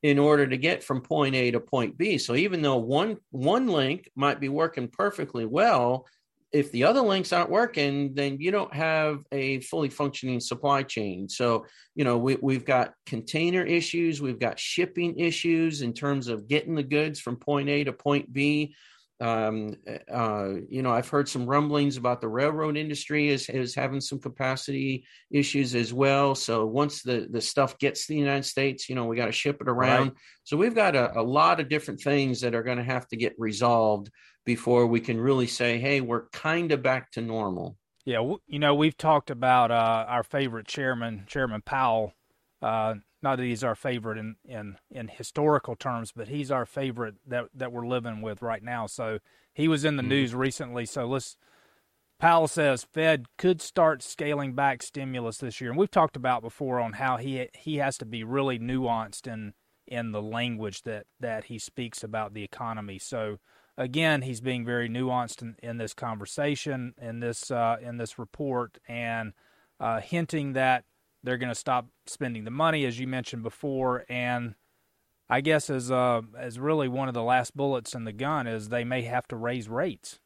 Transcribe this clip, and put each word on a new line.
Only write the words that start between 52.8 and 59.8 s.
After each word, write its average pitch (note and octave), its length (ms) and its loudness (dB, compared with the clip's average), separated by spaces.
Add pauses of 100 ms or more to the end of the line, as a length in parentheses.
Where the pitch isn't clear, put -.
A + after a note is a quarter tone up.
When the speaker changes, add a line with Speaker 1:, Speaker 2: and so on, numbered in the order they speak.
Speaker 2:
Fed D#3 420 2 (100)
could F3+ 240 2
start D#3+ 440 2
scaling C#3+ 500 -2
back C3+ 300 2
stimulus B2+ 540 -6
this B2 220 -8
year. B2 100 -6
And C3 80 -2
we've G3 120 4
talked D#3+ 260 2
about B2 260 0
before B2 360 -4
on A#2 140 -2
how B2+ 240 -2
he, B2+ 380 -6
he D3+ 240 -6
has C3+ 200 0
to B2 80 -10
be A2+ 160 -8
really C3 380 -2
nuanced A#2 680 -4
in, A2 280 -10 (340)